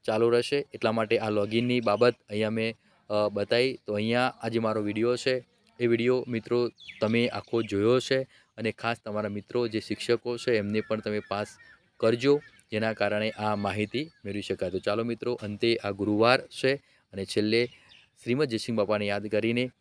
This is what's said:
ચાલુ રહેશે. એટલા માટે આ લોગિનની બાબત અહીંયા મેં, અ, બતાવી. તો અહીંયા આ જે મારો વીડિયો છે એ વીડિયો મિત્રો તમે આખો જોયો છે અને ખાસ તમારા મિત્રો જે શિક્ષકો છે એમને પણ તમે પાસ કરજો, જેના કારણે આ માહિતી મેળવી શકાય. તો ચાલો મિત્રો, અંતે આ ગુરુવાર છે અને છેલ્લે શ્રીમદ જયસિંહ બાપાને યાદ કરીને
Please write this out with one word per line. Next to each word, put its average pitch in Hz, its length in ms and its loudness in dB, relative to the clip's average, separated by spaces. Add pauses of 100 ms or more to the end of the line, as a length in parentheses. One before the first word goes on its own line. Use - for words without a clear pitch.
ચાલુ 117 240 4
રહેશે. 120 440 2
એટલા 113 180 0
માટે 113 280 2
આ 110 100 0
લોગિનની 113 520 0
બાબત 117 340 4 (140)
અહીંયા 107 200 -2
મેં, 113 280 -4 (320)
અ, 104 200 2
બતાવી. 120 580 0
તો 104 60 -2
અહીંયા 117 480 0
આ 117 60 -6
જે 113 120 0
મારો 110 220 0
વીડિયો 110 360 0
છે 127 280 -2 (340)
એ 120 80 2
વીડિયો 120 400 2
મિત્રો 120 420 0 (320)
તમે 117 260 2
આખો 113 340 -2
જોયો 107 380 2
છે 131 280 0 (300)
અને 113 140 -2
ખાસ 117 340 -4
તમારા 107 240 -4
મિત્રો 110 380 -4
જે 107 120 -2
શિક્ષકો 120 580 -2
છે - 140 -2
એમને 104 300 0
પણ 110 180 -4
તમે 107 200 -4
પાસ 101 280 -4 (520)
કરજો, 123 420 4 (300)
જેના 110 220 0
કારણે 104 380 0
આ 107 240 -2
માહિતી 104 560 -4 (140)
મેળવી 101 160 -6
શકાય. 95 280 -4
તો 92 100 -4
ચાલો 104 240 -2
મિત્રો, 120 300 -4
અંતે 110 420 0
આ 104 160 -4
ગુરુવાર 104 500 4
છે - 340 -2 (380)
અને 98 120 -6
છેલ્લે 110 400 2 (580)
શ્રીમદ 135 240 0
જયસિંહ 113 300 -4
બાપાને 104 280 0
યાદ 101 220 -2
કરીને 117 540 0